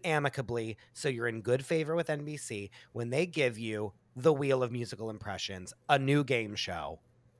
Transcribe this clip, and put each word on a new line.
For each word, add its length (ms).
amicably 720
so 140
you're 200
in 140
good 220
favor 300
with 160
N 140
B 120
C 340
when 180
they 160
give 320
you 340
the 160
Wheel 300
of 100
Musical 380
Impressions, 640
a 100
new 260
game 300
show 460